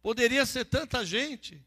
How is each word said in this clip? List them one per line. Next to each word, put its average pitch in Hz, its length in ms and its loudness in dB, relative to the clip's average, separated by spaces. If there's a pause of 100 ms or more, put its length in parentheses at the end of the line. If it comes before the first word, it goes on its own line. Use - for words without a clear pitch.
poderia 240 420 4
ser 247 200 -2
tanta 254 420 -2
gente. 214 600 -6